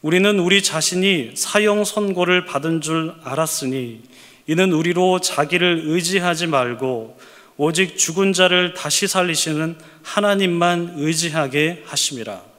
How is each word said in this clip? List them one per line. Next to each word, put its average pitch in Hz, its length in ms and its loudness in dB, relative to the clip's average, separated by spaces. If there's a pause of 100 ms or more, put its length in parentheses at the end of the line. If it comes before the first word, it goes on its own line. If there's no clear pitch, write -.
우리는 190 340 4
우리 185 240 4
자신이 175 720 0
사형 208 480 2
선고를 180 600 0
받은 156 360 -2
줄 160 420 -4
알았으니 131 760 -4 (440)
이는 180 260 2
우리로 175 480 2
자기를 170 680 0
의지하지 175 640 0
말고 123 720 -2 (400)
오직 165 400 0
죽은 190 360 0
자를 180 400 4
다시 - 340 -2
살리시는 165 680 -2 (260)
하나님만 175 960 0
의지하게 156 880 -2
하심이라. 107 560 -6 (160)